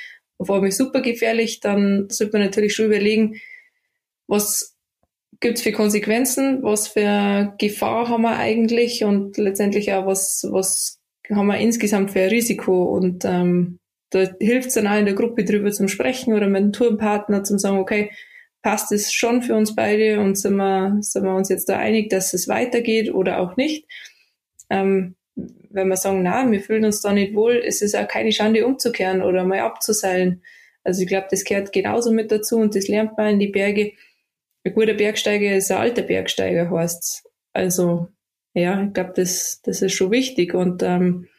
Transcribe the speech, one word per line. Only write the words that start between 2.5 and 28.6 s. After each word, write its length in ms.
schon 120
überlegen, 540
was 480
gibt's 220
für 100
Konsequenzen, 920
was 260
für 720
Gefahr 500
haben 140
wir 140
eigentlich 680
und 320
letztendlich 560
auch, 140
was, 440
was 500
haben 160
wir 120
insgesamt 540
für 80
ein 80
Risiko 560
und, 400
ähm, 540
da 180
hilft's 340
dann 120
auch 100
in 100
der 80
Gruppe 300
drüber 280
zum 160
Sprechen 460
oder 120
mit 160
dem 100
Tourenpartner 720
zum 160
sagen, 200
"Okay, 340
passt 300
es 200
schon 300
für 140
uns 180
beide 460
und 180
sind 180
wir, 440
sind 240
wir 100
uns 140
jetzt 200
da 100
einig, 320
dass 220
es 140
weitergeht 640
oder 280
auch 160
nicht?" 300
Ähm, 460
wenn 520
wir 80
sagen, 260
"Na, 280
wir 100
fühlen 240
uns 160
da 120
nicht 220
wohl", 320
es 160
ist 140
auch 100
keine 260
Schande 320